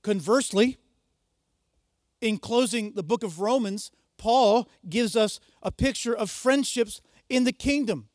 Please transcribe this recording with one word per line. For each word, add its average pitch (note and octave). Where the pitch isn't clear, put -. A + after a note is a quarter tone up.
Conversely, G#3
in G#3+
closing A3+
the G3
book G3
of F3
Romans, G#3+
Paul A#3
gives A3
us G#3+
a F#3
picture A#3
of G#3
friendships B3
in B3+
the B3
kingdom. A#3